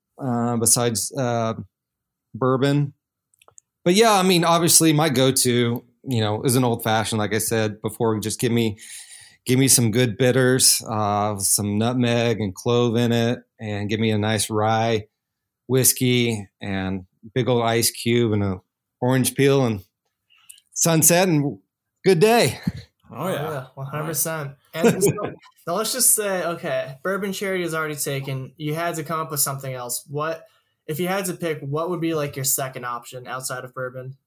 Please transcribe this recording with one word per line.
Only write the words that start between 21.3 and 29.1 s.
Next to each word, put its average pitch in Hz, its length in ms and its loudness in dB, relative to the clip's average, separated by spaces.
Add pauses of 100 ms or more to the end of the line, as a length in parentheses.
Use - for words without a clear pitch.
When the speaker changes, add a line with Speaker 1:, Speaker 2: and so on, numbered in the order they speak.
Speaker 1:
good 185 160 6
day. 214 380 4 (520)
Speaker 2:
Oh, 127 180 -8
yeah. 160 200 -4
Speaker 3:
Oh, 156 40 -6
yeah, 135 220 -10
one 135 120 -12
hundred 151 180 -8
percent. 160 480 -6 (220)
And 185 280 2
so, 196 100 4
<laughs> - 540 -12
now 170 80 -4
let's 220 180 -2
just 254 220 2
say, 190 300 -2
okay, 160 580 -6
Bourbon 190 300 -4
Charity 190 320 -4
is 160 100 -4
already 156 220 -4
taken. 135 600 -6
You 151 180 -4
had 170 220 -4
to 160 80 -6
come 160 160 -4